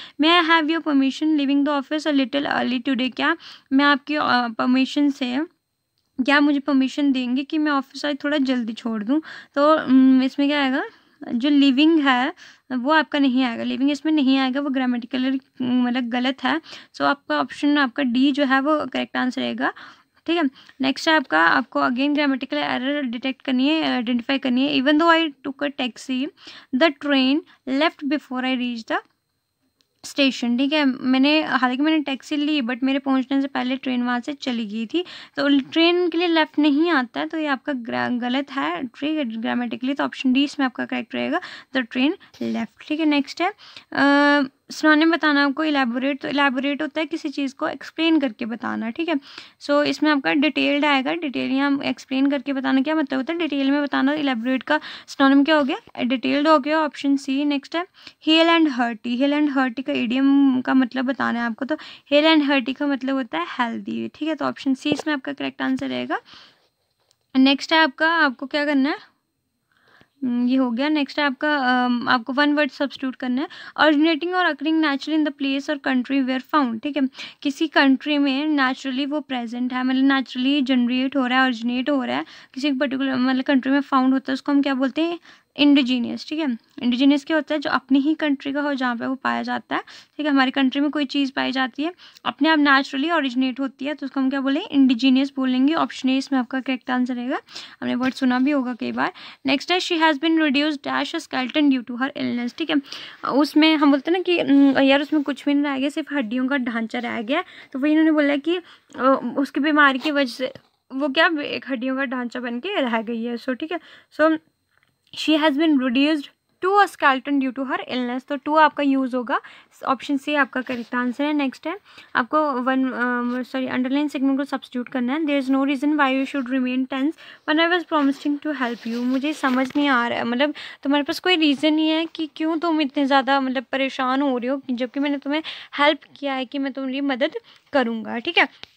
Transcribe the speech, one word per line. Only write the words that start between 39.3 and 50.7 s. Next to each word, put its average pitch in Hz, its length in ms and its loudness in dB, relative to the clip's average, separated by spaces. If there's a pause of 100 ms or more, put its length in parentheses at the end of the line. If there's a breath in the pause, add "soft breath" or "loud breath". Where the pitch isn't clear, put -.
तो 285 100 -4
ऑप्शन 254 280 -2
डी 277 120 2
इसमें 277 220 -2
आपका 254 180 -6
करेक्ट 247 300 -8
रहेगा, 247 260 -2 (360 loud breath)
the 254 100 -2
train 262 260 0 (300 soft breath)
left, 226 460 -6
ठीक 302 120 -2
है। 320 60 2
नेक्स्ट 285 360 0
है, 392 100 0 (400 loud breath)
अ, 285 560 4 (220)
सिनोनिम 311 420 4
बताना 294 320 2
आपको 285 200 0
इलैबोरेट, 269 560 0
तो 311 80 -6
इलैबोरेट 277 540 0
होता 311 180 -6
है 320 60 -2
किसी 311 220 -6
चीज़ 277 260 -6
को - 140 -4
एक्सप्लेन 320 520 0
करके 254 240 -4
बताना, 220 460 -6
ठीक 330 180 -6
है। 330 60 0 (460 loud breath)
So 285 240 0
इसमें 294 260 0
आपका 302 240 2
डिटेल्ड 285 500 2